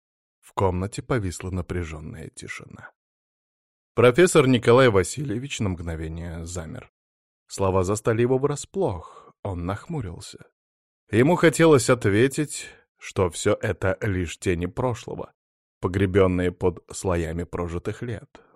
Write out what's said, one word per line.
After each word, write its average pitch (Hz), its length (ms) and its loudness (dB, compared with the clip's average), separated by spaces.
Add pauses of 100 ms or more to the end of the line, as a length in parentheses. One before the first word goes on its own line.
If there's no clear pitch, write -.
(400)
В - 140 -20
комнате 95 480 -2
повисла 95 480 -4
напряженная 80 800 -8
тишина. - 640 -18 (1000)
Профессор 135 520 6
Николай 127 420 6
Васильевич 117 720 -2
на 107 80 0
мгновение 82 800 -8
замер. 82 440 -12 (560)
Слова 95 380 0
застали 107 380 0
его 127 160 2
врасплох, 143 1040 -6
он 87 240 -6
нахмурился. 101 800 -10 (640)
Ему 131 260 4
хотелось 160 540 4
ответить, 127 800 0 (260)
что - 320 -2
все 101 320 0
это 98 400 -4
лишь 92 380 -4
тени 87 260 -2
прошлого, - 680 -6 (460)
погребенные 92 720 2
под 90 380 -4
слоями 85 540 -4
прожитых 87 560 -8
лет. 120 400 -12 (140)